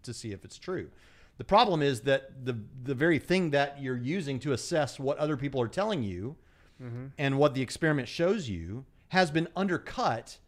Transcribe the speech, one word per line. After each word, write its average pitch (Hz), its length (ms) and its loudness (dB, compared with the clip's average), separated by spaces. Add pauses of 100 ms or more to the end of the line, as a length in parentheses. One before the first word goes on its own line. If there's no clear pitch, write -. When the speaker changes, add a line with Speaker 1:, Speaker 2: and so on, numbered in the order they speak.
Speaker 1:
to 123 100 -10
see 113 180 -10
if 95 140 -12
it's - 120 -18
true. 180 320 -8 (480)
The 123 60 -10
problem 196 400 6
is 135 180 2
that 135 440 0
the, 123 120 -2 (260)
the 131 120 -4
very 156 240 4
thing 175 320 2
that 143 300 2
you're 131 160 -2
using 139 420 -2
to 143 140 -2
assess 147 460 0
what 139 180 0
other 151 200 0
people 135 240 -4
are 117 60 0
telling 185 360 -2
you 98 320 -6 (440)
Speaker 2:
Mm-hmm. 123 280 -10 (100)
Speaker 1:
and 139 220 2
what 147 160 6
the 135 80 -2
experiment 143 440 0
shows 180 400 0
you 98 380 -8 (220)
has 180 240 4
been 165 240 0
undercut 175 800 -2 (100)